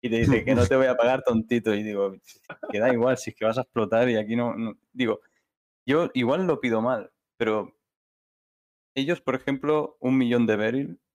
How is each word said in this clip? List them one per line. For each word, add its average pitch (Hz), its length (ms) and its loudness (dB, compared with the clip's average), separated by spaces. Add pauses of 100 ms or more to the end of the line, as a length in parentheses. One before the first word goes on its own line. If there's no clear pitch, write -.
Y 123 80 -6
te 113 80 0
dice, 117 260 2
"Que 117 120 0
no 120 120 4
te 135 80 2
voy 131 120 4
a 127 100 2
pagar, 127 260 2
tontito". 110 520 0
Y 104 80 -4
digo, 101 320 -2 (560)
"Que 104 80 -4
da 120 120 2
igual, 123 260 0
si - 140 -12
es - 40 -20
que 110 100 -6
vas 113 140 0
a - 20 -4
explotar 113 480 0
y 117 80 0
aquí 107 180 -4
no, 120 200 -2
no". 113 220 -8 (140)
Digo, 120 300 -2 (680)
yo 151 280 2
igual 135 320 0
lo 160 140 -2
pido 113 200 0
mal, 117 300 -4 (260)
pero 107 380 -2 (1200)
ellos, 143 260 -2
por 131 140 -2
ejemplo, 147 640 -2
un 127 160 2
millón 120 280 2
de 110 100 2
Beryl, 123 460 -4 (140)